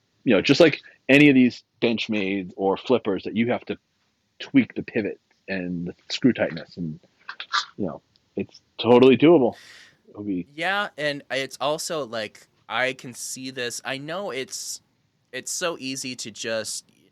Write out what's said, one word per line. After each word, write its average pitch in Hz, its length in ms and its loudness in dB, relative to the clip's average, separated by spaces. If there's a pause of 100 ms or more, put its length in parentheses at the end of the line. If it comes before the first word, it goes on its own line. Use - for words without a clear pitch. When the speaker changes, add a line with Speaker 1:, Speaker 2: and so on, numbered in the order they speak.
(240)
Speaker 1:
you 123 100 2
know, 98 80 4
just - 180 2
like 165 220 6 (280)
any 143 200 8
of 139 60 6
these 123 280 4 (180)
Benchmade 101 760 -2
or 98 220 0
flippers 107 480 -2
that 78 100 -8
you 117 160 0
have 104 140 -4
to - 120 -8 (600)
tweak - 340 0
the - 100 -8
pivot 101 360 -6 (280)
and 90 400 -6
the 92 80 -12 (140)
screw - 240 2
tightness, - 440 -4
and, 80 220 -8 (800)
you 107 80 -4
know, 76 160 -10 (340)
it's - 260 -8 (180)
totally 123 380 8
doable. 143 380 6 (540)
It'll 107 140 -14
be 92 320 -6
Speaker 2:
Yeah, 190 420 -4
and 143 340 -6
it's 131 280 -6
also, 151 460 -4
like, 110 420 -10 (220)
I 127 240 -2
can 131 220 -16
see - 340 -14
this. 123 340 -8
I 131 140 -8
know 165 320 -10
it's, - 520 -10 (500)
it's 127 200 -12
so 175 280 -6
easy 131 380 -10
to 117 140 -12
just, 110 540 -8 (260)